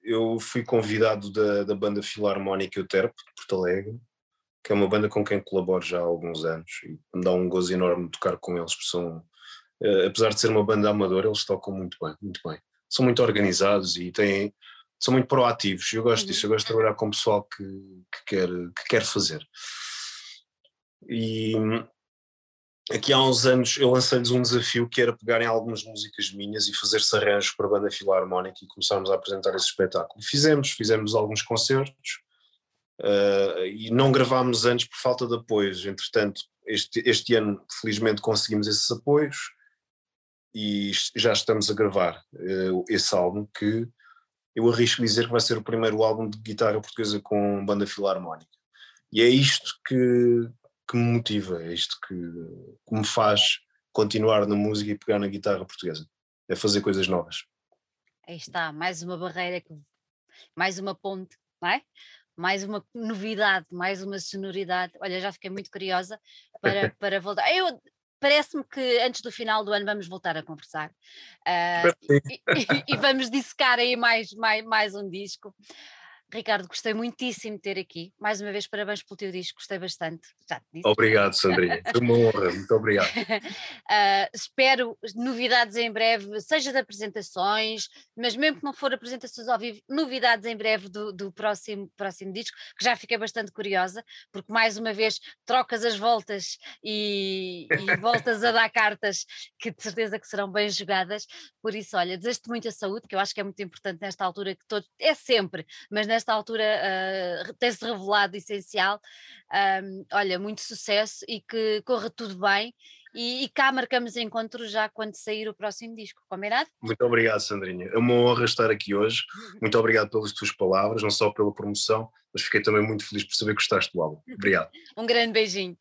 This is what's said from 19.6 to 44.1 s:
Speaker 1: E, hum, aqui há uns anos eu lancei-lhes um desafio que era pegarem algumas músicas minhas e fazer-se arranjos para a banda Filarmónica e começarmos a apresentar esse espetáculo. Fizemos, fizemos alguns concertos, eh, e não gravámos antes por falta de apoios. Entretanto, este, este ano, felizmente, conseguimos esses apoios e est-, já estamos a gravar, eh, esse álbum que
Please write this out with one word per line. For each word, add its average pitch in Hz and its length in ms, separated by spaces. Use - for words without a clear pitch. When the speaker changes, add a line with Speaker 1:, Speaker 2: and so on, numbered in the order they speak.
Speaker 1:
E, 110 500
hum, 110 280
aqui 120 220
há 135 80
uns 131 240
anos 127 320
eu 123 140
lancei-lhes 127 400
um 123 100
desafio 120 460
que 123 140
era 117 140
pegarem 117 320
algumas 113 360
músicas 107 480
minhas 101 360
e - 60
fazer-se - 420
arranjos 101 360
para 101 140
a 98 40
banda 101 220
Filarmónica 92 680
e 95 60
começarmos 95 440
a 95 40
apresentar 98 400
esse 92 120
espetáculo. - 560
Fizemos, 143 480
fizemos 110 440
alguns 107 260
concertos, - 800
eh, 98 680
e 110 220
não 135 200
gravámos 127 540
antes 120 220
por - 100
falta 123 300
de 117 80
apoios. 101 500
Entretanto, 101 560
este, 107 400
este 117 300
ano, 104 260
felizmente, 107 400
conseguimos 107 460
esses 107 240
apoios 143 460
e 101 360
est-, - 240
já 113 180
estamos 107 360
a 104 40
gravar, 95 480
eh, 95 340
esse 101 260
álbum 92 300
que 113 300